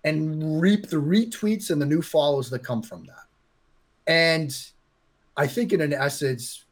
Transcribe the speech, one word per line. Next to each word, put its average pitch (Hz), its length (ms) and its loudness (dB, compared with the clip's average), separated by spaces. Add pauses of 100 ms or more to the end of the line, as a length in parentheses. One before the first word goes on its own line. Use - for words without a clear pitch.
and 156 560 0
reap 202 280 4
the 160 100 0
retweets 214 720 0
and 147 100 0
the 143 60 0
new 156 160 2
follows 143 480 0
that 127 120 -6
come 113 200 -4
from 87 240 -16
that. - 180 -20 (840)
And 160 480 2 (840)
I 143 100 0
think 233 260 -2
in 175 80 2
an 143 140 0
essence 135 760 -4